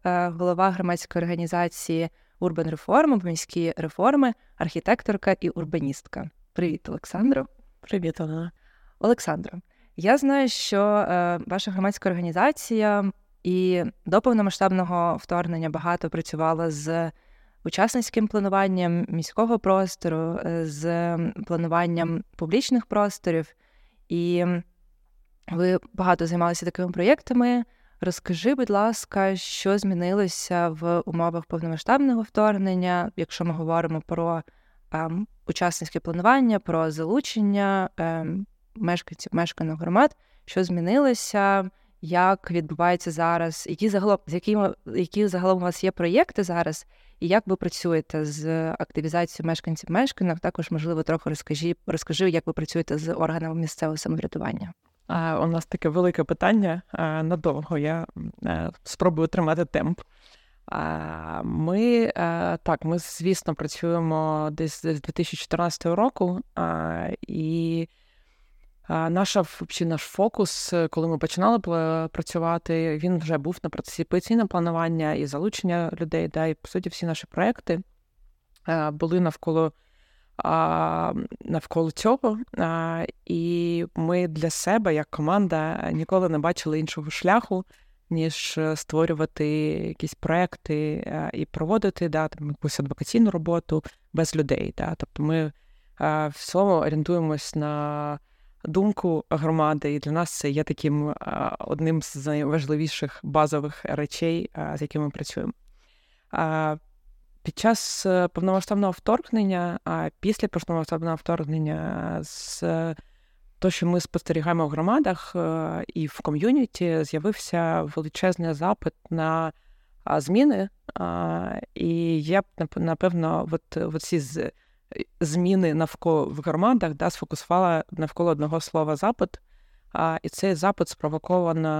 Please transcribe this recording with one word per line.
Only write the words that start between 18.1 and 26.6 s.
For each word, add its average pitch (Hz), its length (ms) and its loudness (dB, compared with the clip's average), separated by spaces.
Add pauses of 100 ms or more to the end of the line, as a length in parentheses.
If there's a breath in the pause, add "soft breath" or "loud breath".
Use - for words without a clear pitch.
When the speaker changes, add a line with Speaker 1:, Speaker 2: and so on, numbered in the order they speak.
Speaker 1:
плануванням 190 840 2
міського 214 500 0
простору, 170 840 0
е, 165 200 -2
з 170 520 -2 (280)
плануванням 170 800 0 (120)
публічних 226 500 0
просторів. 190 680 0 (520)
І 175 380 0 (1080)
ви 180 280 2 (140)
багато 180 340 2
займалися 170 380 0